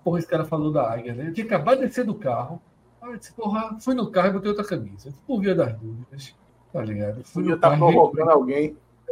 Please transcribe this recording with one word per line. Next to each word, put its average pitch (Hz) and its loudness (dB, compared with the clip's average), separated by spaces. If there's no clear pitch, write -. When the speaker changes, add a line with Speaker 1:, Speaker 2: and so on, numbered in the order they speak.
Speaker 1:
porra 175 0
esse 165 -6
cara 160 0
falou 151 -2
da 127 2
águia, 120 -6
né?" 139 -8
Eu 160 -8
tinha 214 -6
acabado 220 2
de 262 0
descer 247 -2
do 208 -2
carro. 123 -4
Aí 240 -14
eu 220 -12
disse, - -20
"Porra", 220 -4
fui 254 -2
no 226 -2
carro 185 4
e - 2
botei 196 -2
outra 202 -4
camisa. 139 -10
Por 254 -2
via 190 2
das 120 0
dúvidas, 117 -14
tá 123 -4
ligado? 104 -6
Fui - -6
Speaker 2:
Podia 165 2
Speaker 1:
no 160 -2
Speaker 2:
tá 165 8
Speaker 1:
carro 156 6
e - 6
Speaker 2:
provocando 156 6
Speaker 1:
recuei. 160 6
Speaker 2:
alguém. 143 2